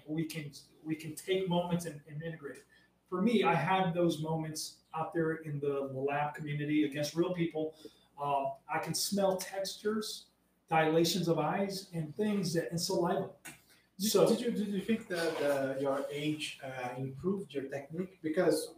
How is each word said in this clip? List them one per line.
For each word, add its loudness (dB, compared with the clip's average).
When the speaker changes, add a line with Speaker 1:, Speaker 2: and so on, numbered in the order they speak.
Speaker 1:
we -2
can, -8
we -4
can -8
take -2
moments 0
and, -8
and -10
integrate -10
it. -20
For 0
me, 6
I 6
have 2
those 2
moments -4
out -4
there 0
in -8
the, 0
the -6
lab 0
community 0
against -2
real 2
people. -2
Uh, 2
I 0
can -2
smell 2
textures, -4
dilations 4
of 4
eyes, 0
and -4
things 0
that, 0
and -2
saliva. 0
Speaker 2:
Did, 0
Speaker 1:
So 8
Speaker 2:
did 4
you, 2
did 0
you 0
think 0
that, 0
uh, 0
your 0
age, -4
uh, -6
improved -4
your -4
technique? -8
Because 2